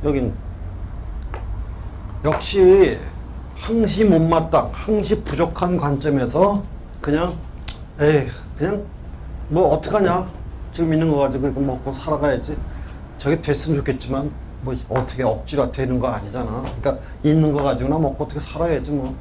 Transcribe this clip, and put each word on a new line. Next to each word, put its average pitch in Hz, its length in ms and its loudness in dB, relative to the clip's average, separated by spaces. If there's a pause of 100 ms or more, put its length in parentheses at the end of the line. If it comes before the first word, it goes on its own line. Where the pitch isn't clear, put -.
여긴 135 300 2 (1900)
역시 185 760 6 (560)
항시 214 500 2
못마땅, 165 680 4
항시 214 500 0
부족한 175 540 0
관점에서 147 840 2 (380)
그냥 160 320 0 (680)
에이, 147 280 4 (300)
그냥 202 260 -2 (680)
뭐 151 260 4
어떡하냐, 185 520 2 (460)
지금 165 200 2
있는 160 180 4
거 147 60 4
가지고 139 320 2
이거 131 120 -4
먹고 135 320 -2
살아가야지, 143 640 0 (600)
저게 156 240 0
됐으면 147 380 0
좋겠지만 135 520 -2 (300)
뭐 127 140 -4 (140)
어떻게 127 340 -2
억지로 123 480 0
되는 127 280 0
거 127 80 0
아니잖아. 117 560 -4 (160)
그러니까 135 180 0 (260)
있는 151 280 6
거 143 120 0
가지고나 135 360 0
먹고 147 260 0
어떻게 147 140 -8
살아야지 147 520 -2
뭐. 131 300 -2